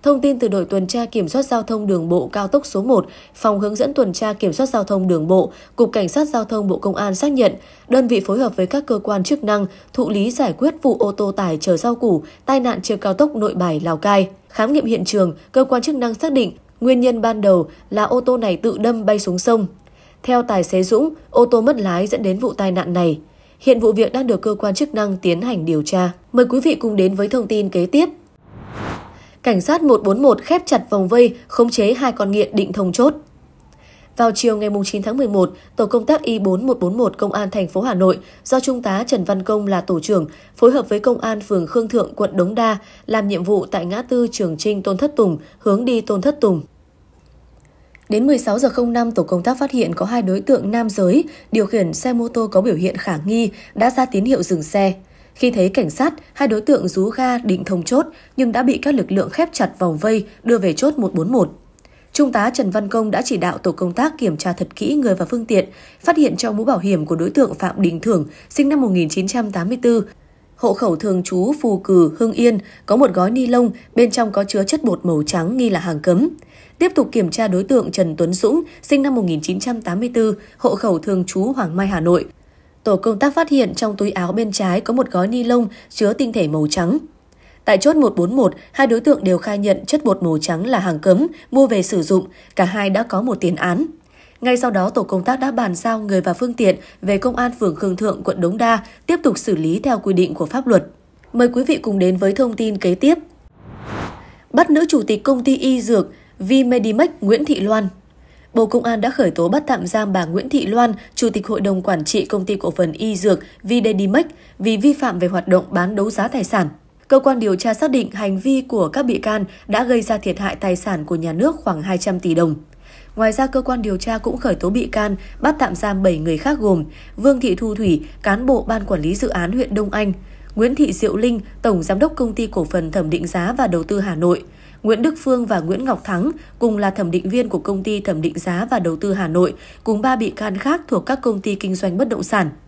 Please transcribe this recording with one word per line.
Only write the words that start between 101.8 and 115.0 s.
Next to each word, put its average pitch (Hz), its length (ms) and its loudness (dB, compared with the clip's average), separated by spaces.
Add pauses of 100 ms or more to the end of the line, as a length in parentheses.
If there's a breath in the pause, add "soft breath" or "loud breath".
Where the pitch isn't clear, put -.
đến 185 180 2
với 196 160 0
thông 240 220 0
tin 214 240 -4
kế 185 160 2
tiếp. 294 240 4 (1300 loud breath)
Bắt 302 180 4
nữ 311 180 4
chủ 269 140 2
tịch 208 200 -2
công 254 220 0
ty 269 120 4
y 254 240 0
dược 208 280 2 (300 loud breath)
V 190 140 -2 (140)
Medimax 240 420 2 (120)
Nguyễn 226 240 2
Thị 302 160 0
Loan. 208 280 0 (680 soft breath)
Bộ 226 120 4
Công 240 180 0
an 226 160 -2
đã 233 100 0
khởi 233 200 2
tố 170 180 0
bắt 285 180 0
tạm 180 200 -2
giam 208 260 -2
bà 185 120 0
Nguyễn 175 240 -4
Thị 269 180 0
Loan, 226 280 2 (200 loud breath)
Chủ 233 160 0
tịch 208 160 -6
Hội 220 140 -2
đồng 196 220 0
Quản 170 220 -2
trị - 200 -2
Công 190 200 -4
ty 202 120 -4
Cổ 180 140 -4
phần 165 220 -2
Y 214 240 -4
dược 185 240 2 (220 loud breath)
V 202 100 -2 (120)
Medimax 208 400 2 (340 loud breath)
vì 220 180 0
vi 262 160 4
phạm 240 260 -2